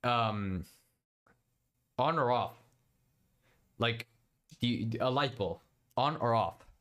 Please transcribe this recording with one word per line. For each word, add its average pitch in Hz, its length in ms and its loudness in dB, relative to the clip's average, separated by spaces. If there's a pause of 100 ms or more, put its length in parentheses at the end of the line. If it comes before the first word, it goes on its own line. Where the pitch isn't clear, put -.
um, 107 600 0 (1300)
on 156 220 0
or 123 100 0
off, 117 240 0 (1300)
like, 117 260 0 (540)
the, 120 280 0 (140)
a 127 80 2
light 135 260 0
bulb, 87 240 -4 (380)
on 143 200 2
or 117 180 2
off. 95 320 0 (140)